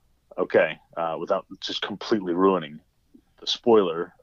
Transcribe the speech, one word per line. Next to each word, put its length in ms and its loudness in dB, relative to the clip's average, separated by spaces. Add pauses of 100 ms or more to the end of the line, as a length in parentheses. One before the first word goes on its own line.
(380)
"Okay," 400 2 (200)
uh, 220 -4
without 260 -4 (160)
just 200 -8
completely 520 -4
ruining 460 2 (600)
the 80 -12
spoiler, 760 2